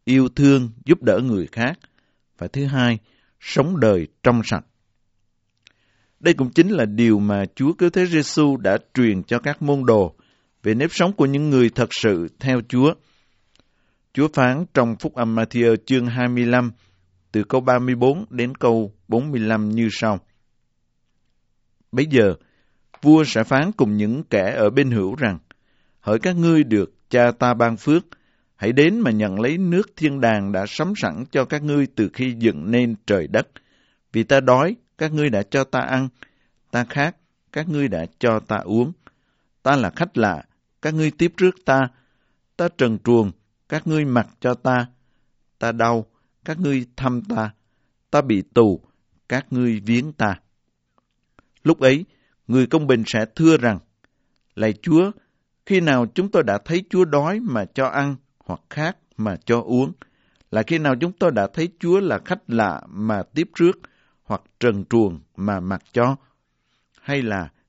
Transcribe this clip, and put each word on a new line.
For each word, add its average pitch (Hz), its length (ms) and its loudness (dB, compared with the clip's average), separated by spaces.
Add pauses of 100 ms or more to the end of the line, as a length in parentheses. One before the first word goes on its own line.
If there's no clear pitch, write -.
yêu 131 320 2
thương, 139 340 4 (140)
giúp - 180 2
đỡ 107 160 2
người 110 280 -2
khác, 123 320 -6 (600)
và 87 100 -10
thứ 139 160 -6
hai, 127 340 0 (420)
sống 139 400 -2
đời 98 280 2 (140)
trong 120 220 4
sạch. - 200 -6 (1600)
Đây 170 140 2
cũng 131 160 -2
chính 170 200 4
là 165 140 0
điều 107 340 2
mà 101 260 0 (100)
Chúa 139 180 0
Cứu 175 180 0
Thế 180 160 0
Giêsu 151 500 0
đã 101 220 0 (160)
truyền 110 280 2
cho 120 160 -4
các 143 240 -6
môn 143 240 -2
đồ 104 280 2 (480)
về 107 120 0
nếp 143 180 -2
sống 175 200 0
của 143 140 2
những 143 240 -2
người 127 180 4
thật 113 220 -2
sự 87 380 -2 (120)
theo 127 280 -2
Chúa. 139 260 2 (1160)
Chúa 143 200 0
phán 135 320 0 (100)
trong 117 220 0
Phúc - 180 -8
Âm 113 220 -2
Matthew 113 400 2 (100)
chương 127 200 0
hai 123 220 -4
mươi 123 180 -2
lăm, 120 260 0 (600)
từ 107 120 0
câu 131 160 0
ba 127 180 2
mươi 127 160 -2
bốn 135 360 0
đến 123 240 -6
câu 113 380 0 (160)
bốn 123 220 -2
mươi 131 100 -4
lăm 107 280 -2
như 110 220 0
sau: 104 280 -2 (1700)
"Bấy 131 180 0
giờ, 110 240 4 (680)
vua 156 220 8
sẽ 113 200 -2
phán 143 280 0
cùng 107 240 0
những 110 280 -2
kẻ 101 320 -2
ở 104 140 2
bên 135 200 0
hữu 104 260 -2
rằng: 110 220 -2 (640)
'Hỡi 107 180 0
các 180 180 -2
ngươi 165 280 4
được 107 300 -2 (140)
Cha 120 300 4
ta 123 160 0
ban 117 220 0
phước, 151 280 0 (520)
hãy 104 160 -2
đến 160 280 4
mà 170 100 0
nhận 107 300 -2
lấy 143 180 -2
nước 185 380 -2
thiên 143 240 -4
đàng 104 320 0
đã 95 160 -4
sắm - 280 -6
sẵn 95 340 -6
cho 135 140 -2
các 147 180 -6
ngươi 147 240 0
từ 110 260 -4
khi 127 260 -6
dựng 101 320 -2
nên 120 240 0 (120)
trời 95 200 0
đất. 104 220 -2 (640)
Vì 113 100 -2
ta 139 180 2
đói, 135 360 2 (220)
các 156 140 -4
ngươi 151 180 0
đã 104 120 0
cho 135 220 -2
ta 131 160 -4
ăn, 127 280 -4 (600)
ta 120 140 -2
khát, 143 320 -4 (360)
các 156 160 -6
ngươi 143 200 -2
đã 85 180 -6 (120)
cho 113 220 0
ta 107 160 -6
uống. 117 360 -2 (720)
Ta 139 140 2
là 110 140 -2
khách - 280 -6
lạ, 95 240 0 (400)
các 156 120 -4
ngươi 156 160 -2
tiếp 170 260 -2
rước 185 180 2 (100)
ta, 135 160 2 (760)
ta 170 120 -2 (100)
trần 113 260 2
truồng, 113 260 4 (380)
các 151 180 -6
ngươi 156 180 0
mặc 120 240 0 (120)
cho 123 140 0
ta, 123 320 -2 (720)
ta 117 140 -4
đau, 117 340 0 (380)
các 160 160 -8
ngươi 139 260 -2 (100)
thăm 127 260 -4
ta, 110 280 -6 (600)
ta 147 120 0
bị 113 200 -2 (120)
tù, 107 260 4 (480)
các 131 220 -6
ngươi 123 300 -2
viếng 120 320 -2
ta.'" 101 280 -4 (1200)
Lúc 160 180 0
ấy, 135 240 2 (420)
người 127 200 2
công 156 200 0
bình 127 200 2
sẽ 110 200 -2 (100)
thưa 160 200 6
rằng: 117 220 -2 (760)
"Lạy 107 280 -2
Chúa, 170 280 2 (560)
khi 190 140 2
nào 135 340 2
chúng 196 160 -2
tôi 185 120 2
đã 104 220 -2
thấy 175 260 -4
Chúa 185 140 2
đói 156 360 0
mà 131 240 -4
cho 135 220 -2
ăn, 139 300 -4 (220)
hoặc - 220 -12 (100)
khát 156 260 -8 (200)
mà 107 280 -6
cho 117 160 0
uống? 127 320 -2 (580)
Là 107 120 0
khi 165 160 -2
nào 147 220 0
chúng 175 120 -4
tôi 180 180 0
đã 104 240 0
thấy 165 140 -4 (100)
Chúa 180 220 2
là 147 240 -2
khách - 260 -8
lạ 104 380 0
mà 104 340 -6 (120)
tiếp 147 200 -2
rước, 170 180 2 (500)
hoặc - 200 -8 (180)
trần 101 240 0
truồng 101 360 0 (160)
mà 98 240 -4
mặc 92 220 -8 (100)
cho? 123 240 0 (840)
Hay 139 220 -4
là 98 260 -4 (200)